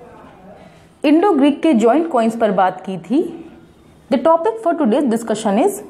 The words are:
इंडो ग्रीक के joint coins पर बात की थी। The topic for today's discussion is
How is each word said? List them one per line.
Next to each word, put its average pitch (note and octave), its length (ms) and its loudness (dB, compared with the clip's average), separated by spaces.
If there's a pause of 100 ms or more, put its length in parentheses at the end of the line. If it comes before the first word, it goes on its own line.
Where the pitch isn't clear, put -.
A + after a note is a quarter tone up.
(1040)
इंडो E4+ 260 4
ग्रीक C#4+ 320 2
के D#4+ 100 2
joint A#3+ 380 2
coins A3+ 260 0
पर G#3+ 140 0
बात F#3 300 0
की F#3+ 160 -10
थी। - 540 -4 (600)
The C4+ 120 0
topic E4 440 0
for E4 140 0
today's B3+ 300 0
discussion A3 520 -2
is G4+ 80 0 (180)